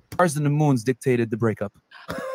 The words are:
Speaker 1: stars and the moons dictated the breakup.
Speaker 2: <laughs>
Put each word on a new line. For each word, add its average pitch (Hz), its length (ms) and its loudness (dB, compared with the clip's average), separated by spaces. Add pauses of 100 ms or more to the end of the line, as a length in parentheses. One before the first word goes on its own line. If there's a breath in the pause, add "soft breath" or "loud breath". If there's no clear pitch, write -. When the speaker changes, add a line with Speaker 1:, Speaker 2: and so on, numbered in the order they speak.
(180)
Speaker 1:
stars 175 180 2
and 151 100 -2
the 143 40 2
moons 143 340 2
dictated 123 460 0
the 113 80 -4
breakup. 107 360 -2 (340 loud breath)
Speaker 2:
<laughs> - 280 -12